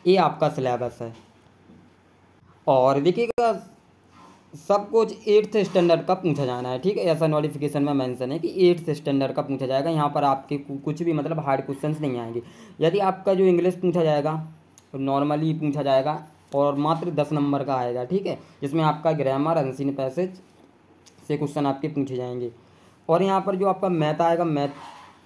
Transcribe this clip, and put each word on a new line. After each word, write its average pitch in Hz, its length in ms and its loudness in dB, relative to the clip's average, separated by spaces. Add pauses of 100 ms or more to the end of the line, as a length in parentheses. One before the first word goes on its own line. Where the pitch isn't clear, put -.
ये 190 100 6
आपका 156 320 2
syllabus 123 520 -4
है। 117 140 -10 (1500)
और 135 320 4
देखिएगा, 226 520 0 (1160)
सब 202 220 2
कुछ - 380 0
एट्थ 214 300 4
standard 175 480 4
का 185 80 2
पूछा 156 320 0
जाना 127 240 -4
है, 127 100 -4
ठीक 190 180 0
है। 196 60 -2
ऐसा 160 240 2
नोटिफिकेशन 147 560 0
में 147 100 0
mention 127 380 -2
है 165 80 -6
कि 175 300 4
एट्थ 165 200 0
standard 139 420 0
का 147 100 -2
पूछा 135 240 -4
जाएगा। 139 240 0
यहाँ 151 200 0
पर 147 140 0
आपके 139 340 0
कु-, 139 240 -10
कुछ 156 220 -6
भी 170 100 0
मतलब 151 260 -2
hard 139 260 -2
questions 151 340 -4
नहीं 131 200 -4
आएंगे। 117 220 -8 (400)
यदि 165 180 2
आपका 190 340 0
जो 190 120 4
इंग्लिश 180 300 4
पूछा 175 280 2
जाएगा, 151 320 2 (580)
तो 135 60 -8
normally 147 540 0
पूछा 151 300 -2
जाएगा 139 440 0 (280)
और 143 200 2
मात्र 160 360 0
दस 147 200 -2
नंबर 143 320 0
का 135 120 -2
आएगा, 123 280 -2
ठीक 190 220 -2
है, 147 140 -6 (220)
जिसमें 147 220 -2
आपका 156 280 0
grammar, 143 460 0
unseen 139 360 -2
passage 139 480 -4 (840)
से 147 100 -2
question 147 280 -2
आपके 139 220 -2
पूछे 135 280 -4
जाएंगे। 123 360 -6 (580)
और 175 140 4
यहाँ 190 180 2
पर 190 140 -2
जो 190 100 -2
आपका 185 240 0
math 156 320 0
आएगा, 170 220 2
मैथ 143 260 0 (560)